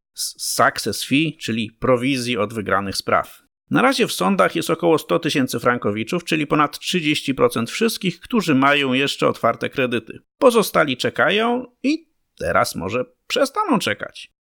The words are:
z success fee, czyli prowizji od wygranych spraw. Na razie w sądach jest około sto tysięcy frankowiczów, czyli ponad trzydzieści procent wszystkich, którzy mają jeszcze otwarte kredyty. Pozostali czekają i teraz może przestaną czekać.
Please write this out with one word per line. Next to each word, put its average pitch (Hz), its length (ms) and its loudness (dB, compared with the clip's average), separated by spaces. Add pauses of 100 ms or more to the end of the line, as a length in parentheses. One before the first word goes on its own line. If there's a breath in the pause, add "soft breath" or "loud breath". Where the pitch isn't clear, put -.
(140)
z - 420 -8
success 117 480 0
fee, 147 360 0
czyli 113 320 -4
prowizji 123 680 0
od 104 160 -2
wygranych 98 440 -2
spraw. - 480 -2 (240)
Na 151 120 2
razie 254 260 2
w - 40 -4
sądach 185 440 0
jest 165 140 -4
około 165 280 2
sto 170 220 0
tysięcy 131 400 -2
frankowiczów, 120 640 -2
czyli 156 240 -2
ponad 151 320 0
trzydzieści 147 560 -2
procent 120 340 0
wszystkich, 214 500 -2
którzy 165 360 0
mają 139 380 4
jeszcze 139 340 0
otwarte 117 420 0
kredyty. 123 500 -4 (180)
Pozostali 180 600 2
czekają 214 680 0 (180)
i 311 240 -2 (320)
teraz 90 360 0
może 107 300 -4 (220)
przestaną 285 520 0
czekać. - 520 -6 (140)